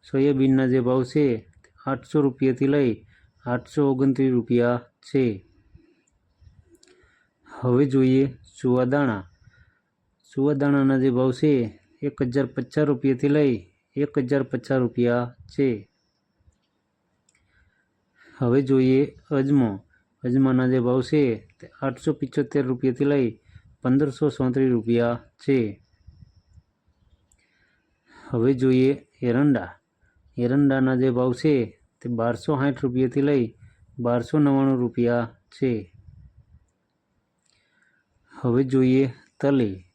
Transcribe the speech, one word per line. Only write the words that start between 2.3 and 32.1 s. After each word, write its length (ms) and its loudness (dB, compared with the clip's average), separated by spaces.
લઈ 400 0
આઠસો 480 -2
ઓગણત્રીસ 400 0
રૂપિયા 520 0
છે. 160 0
હવે 260 2
જોઈએ 520 2
સુવાદાણા. 640 0
સુવાદાણાના 680 0
જે 120 2
ભાવ 220 0
છે 480 0
એક 200 -6
હજાર 240 -2
પચાસ 400 -4
રૂપિયાથી 420 0
લઈ 260 2
એક 220 -4
હજાર 240 -2
પચાસ 360 -4
રૂપિયા 560 0
છે. 360 -2
હવે 240 2
જોઈએ 380 2
અજમો. 400 2
અજમાના 440 2
જે 140 0
ભાવ 220 0
છે 200 0
તે 60 -20
આઠસો 300 -4
પિચોતેર 540 -4
રૂપિયાથી 380 -2
લઈ 240 0
પંદરસો 460 0
સોત્રીસ 420 0
રૂપિયા 520 0
છે. 340 -2
હવે 240 2
જોઈએ 540 2
એરંડા. 520 0
એરંડાના 600 2
જે 140 2
ભાવ 220 0
છે 480 -2
તે 80 -10
બારસો 480 -4